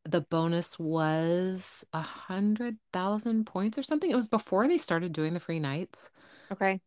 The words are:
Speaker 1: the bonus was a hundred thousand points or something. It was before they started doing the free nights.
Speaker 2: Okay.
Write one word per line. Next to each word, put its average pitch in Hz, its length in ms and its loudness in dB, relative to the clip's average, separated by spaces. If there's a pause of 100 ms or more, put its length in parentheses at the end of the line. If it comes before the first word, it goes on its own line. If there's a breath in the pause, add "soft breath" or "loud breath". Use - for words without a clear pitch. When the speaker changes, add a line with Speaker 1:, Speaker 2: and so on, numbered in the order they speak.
Speaker 1:
the 165 160 2
bonus 165 580 0
was 165 1120 0
a 160 80 -2
hundred 214 760 -2 (160)
thousand 214 520 0
points 208 320 -2
or 277 60 -2
something. 311 260 0
It 247 60 4
was 240 120 2
before 214 400 2
they 349 120 4
started 170 340 0
doing 156 200 0
the 175 60 -2
free 165 200 -4
nights. 151 500 -4 (420 soft breath)
Speaker 2:
Okay. 190 360 2